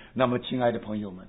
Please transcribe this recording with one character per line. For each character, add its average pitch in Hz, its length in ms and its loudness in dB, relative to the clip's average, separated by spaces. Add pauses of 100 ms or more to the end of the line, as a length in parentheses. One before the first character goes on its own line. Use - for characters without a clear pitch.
(140)
那 127 120 4
么 123 120 2
亲 127 240 -2
爱 120 100 6
的 110 60 -2
朋 107 200 -6
友 104 120 -6
们， 90 180 -14